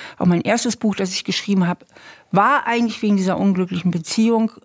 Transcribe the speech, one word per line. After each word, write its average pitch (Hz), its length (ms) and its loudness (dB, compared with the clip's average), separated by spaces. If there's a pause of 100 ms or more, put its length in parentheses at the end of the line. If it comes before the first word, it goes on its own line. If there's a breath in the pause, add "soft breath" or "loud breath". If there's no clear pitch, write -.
(180 loud breath)
auch 180 100 0
mein 175 140 4
erstes 233 360 -2
Buch, 202 180 -2
das 190 160 -4
ich - 140 -8
geschrieben 190 420 0
habe, - 180 -6 (460 loud breath)
war 226 340 2
eigentlich 233 360 -2
wegen 208 160 2
dieser 185 200 0
unglücklichen 180 540 0
Beziehung. 220 600 0 (140)